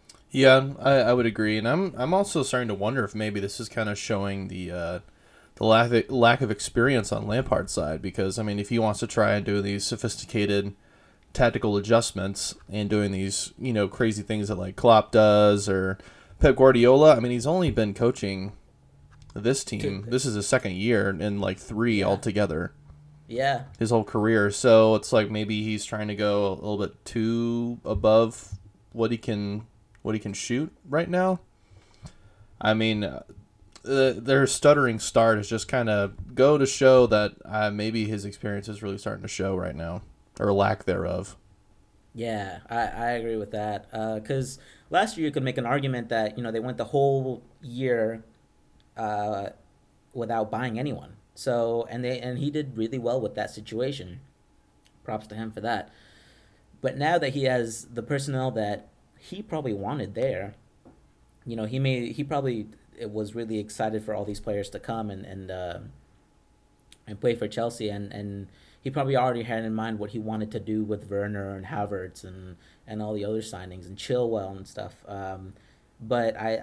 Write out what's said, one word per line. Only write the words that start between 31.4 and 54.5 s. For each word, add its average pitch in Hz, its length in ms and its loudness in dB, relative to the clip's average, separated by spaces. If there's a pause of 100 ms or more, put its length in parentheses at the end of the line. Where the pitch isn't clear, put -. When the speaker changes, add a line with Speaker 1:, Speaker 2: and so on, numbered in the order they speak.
Speaker 1:
I 110 140 2
mean, 110 300 0
uh, 71 180 -8 (640)
their 131 600 4
stuttering 135 520 4
start 113 400 4
is 104 100 -4
just 113 180 -4
kinda 107 460 0 (220)
go 139 240 6
to 135 80 4
show 131 400 8
that, 104 260 2 (140)
uh, 107 240 0
maybe 107 340 -2
his 104 220 -4
experience 101 420 -8
is 104 140 -12
really 98 160 -6
starting 101 240 -8
to 101 60 -10
show 95 280 -2
right 90 180 -4
now, 82 280 -8 (360)
or 104 140 2
lack 101 320 2
thereof. 90 520 -4 (800)
Speaker 2:
Yeah, 104 440 -8 (100)
I, 117 120 -4
I 117 320 -4
agree 113 240 -4
with 104 160 -8
that. 104 420 -6
Uh, 110 260 -4
'cause 135 380 -4 (320)
last 196 260 0
year 160 100 -2
you 139 60 -2
could 139 100 -2
make 131 140 -4
an 127 80 -2
argument 127 460 -2
that, 110 260 0
you 123 80 -8
know, 113 80 -6
they 113 80 -2
went 123 160 -6
the 120 80 -4
whole 135 580 0 (200)
year, 117 600 -2 (720)
uh, 104 540 -4 (640)
without 113 380 -4
buying 113 280 -4
anyone. 123 380 -8 (180)
So, 117 540 -2
and 123 160 -8
they, 123 160 -4
and 123 180 -6
he 143 120 -4
did 143 260 -6
really 113 220 -4
well 120 200 -2
with 107 180 -4
that 104 140 -6
situation. 110 720 -8 (800)